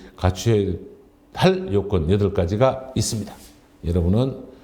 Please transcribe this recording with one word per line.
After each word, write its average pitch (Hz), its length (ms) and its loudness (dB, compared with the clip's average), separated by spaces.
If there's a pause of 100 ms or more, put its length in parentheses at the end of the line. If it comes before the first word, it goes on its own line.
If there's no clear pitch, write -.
(160)
갖춰야 95 580 2 (580)
할 185 400 0
요건 92 380 0
여덟 101 240 2
가지가 107 600 0
있습니다. 110 380 -4 (520)
여러분은 90 600 0 (200)